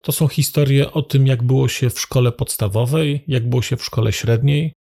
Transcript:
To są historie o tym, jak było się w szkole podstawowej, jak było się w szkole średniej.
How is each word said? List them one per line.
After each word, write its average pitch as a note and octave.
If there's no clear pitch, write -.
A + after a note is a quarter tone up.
To D3+
są D#3
historie C#3
o D#3
tym, C3+
jak B2
było C3
się B2
w -
szkole B2
podstawowej, B2
jak B2
było B2+
się B2
w -
szkole A2+
średniej. C#3